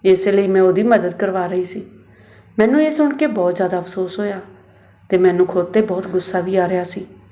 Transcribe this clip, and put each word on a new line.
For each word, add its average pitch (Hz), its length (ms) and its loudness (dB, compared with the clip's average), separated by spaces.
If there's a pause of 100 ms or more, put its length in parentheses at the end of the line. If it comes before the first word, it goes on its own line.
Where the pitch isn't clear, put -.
ਇਸੇ 190 260 4
ਲਈ 196 160 2
ਮੈਂ 190 140 2
ਉਹਦੀ 185 220 4
ਮਦਦ 202 300 2
ਕਰਵਾ 185 340 -2
ਰਹੀ 180 180 -4
ਸੀ। 196 200 -12 (720)
ਮੈਨੂੰ 254 220 4
ਇਹ 311 80 2
ਸੁਣ 302 240 2
ਕੇ 302 140 -2
ਬਹੁਤ 180 280 0
ਜ਼ਿਆਦਾ 180 240 -2
ਅਫਸੋਸ 180 400 -6
ਹੋਇਆ 202 220 -6 (680)
ਤੇ 185 80 2
ਮੈਨੂੰ 180 300 4
ਖੁਦ 180 180 -2
'ਤੇ 190 160 0
ਬਹੁਤ 190 260 -4
ਗੁੱਸਾ 185 320 -2
ਵੀ 185 160 -4
ਆ 180 140 2
ਰਿਹਾ 180 140 -2
ਸੀ। 185 220 -6 (260)